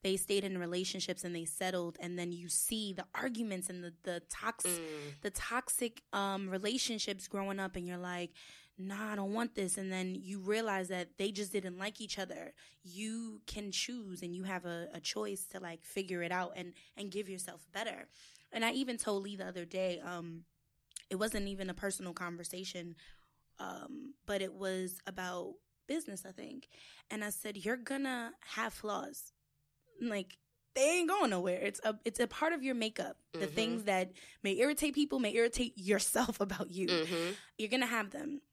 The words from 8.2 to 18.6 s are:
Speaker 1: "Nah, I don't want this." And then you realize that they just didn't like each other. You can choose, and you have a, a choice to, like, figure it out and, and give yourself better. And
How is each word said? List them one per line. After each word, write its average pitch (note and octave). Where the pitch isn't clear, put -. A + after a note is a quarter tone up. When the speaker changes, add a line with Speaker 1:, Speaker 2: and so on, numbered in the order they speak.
Speaker 1:
"Nah, G3+
I G#3
don't G3
want A#3
this." F#3+
And F#3+
then F#3
you F#3+
realize G3
that F3+
they G3
just G3
didn't F#3
like G#3
each G3+
other. E3
You G#3+
can G#3
choose, F#3+
and F3
you F#3
have F#3
a, E3+
a E3+
choice G#3
to, F#3
like, E3+
figure F3+
it E3+
out F3+
and, F3+
and G#3
give G3
yourself F3+
better. G#3+
And A3+